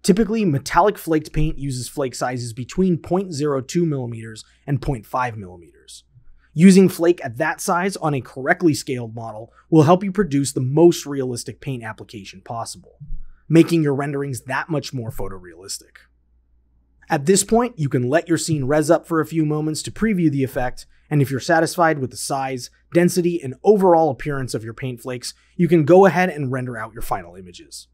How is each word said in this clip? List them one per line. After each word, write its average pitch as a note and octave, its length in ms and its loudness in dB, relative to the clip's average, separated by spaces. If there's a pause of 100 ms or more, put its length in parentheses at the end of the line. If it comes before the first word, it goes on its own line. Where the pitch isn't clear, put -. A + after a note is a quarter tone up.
Typically, G#3 400 2
metallic E3+ 520 2
flaked D#3 360 -4
paint D#3 260 -2
uses C3 300 -8
flake C3+ 260 -6
sizes B2 380 -6
between E3 440 -2
point F#3 360 -4
zero C#3 280 -2
two F3 240 -2
millimeters A#2 600 -6 (200)
and - 160 -2
point A#2+ 240 -6
five B2 320 -4
millimeters. F2+ 680 -18 (500)
Using F#3 340 8
flake F3 360 2
at A#2 140 -10
that D#3 220 -4
size F#3 360 -2
on D3+ 180 -2
a C3 60 -2
correctly D#3 520 0
scaled A#2+ 440 -8
model A2+ 360 -14 (160)
will D#3+ 140 6
help F3+ 220 4
you F#3+ 80 -6
produce C#3+ 400 -2
the C#3+ 80 -4
most D#3 460 4
realistic B2+ 540 -8
paint B2+ 220 -10
application G2+ 580 -16
possible, - 580 -14 (500)
making E3 340 4
your C#3+ 140 0
renderings C#3+ 460 -6
that C3+ 260 -8
much C#3+ 260 -6
more A2+ 160 -8
photorealistic. F#2+ 960 -12 (1040)
At D3 160 0
this F#3+ 160 4
point, A#3+ 380 -2
you C#3 80 -2
can B2 200 -2
let E3+ 200 0
your D#3+ 100 0
scene D3 280 -4
res D3+ 260 2
up - 160 2
for D#3+ 120 0
a D3+ 60 -4
few D#3 180 -2
moments D3+ 380 -4
to - 80 -10
preview F3+ 400 0
the C3+ 140 0
effect, B2+ 420 -6 (220)
and D3 140 2
if B2+ 80 0
you're C3 80 -4
satisfied D#3+ 640 2
with B2 100 -4
the G#2+ 60 -18
size, C3+ 520 -8 (240)
density, F3 480 2
and B2+ 220 -10
overall F3+ 480 4
appearance C3+ 440 -6
of A2+ 100 -6
your A2+ 100 -12
paint B2+ 260 -10
flakes, B2+ 320 -10 (220)
you E3+ 140 2
can E3 160 4
go F3+ 200 8
ahead F3+ 260 2
and C#3+ 200 -6
render B2+ 260 -6
out A2 160 -10
your A2 100 -12
final F2+ 340 -8
images. F2 580 -20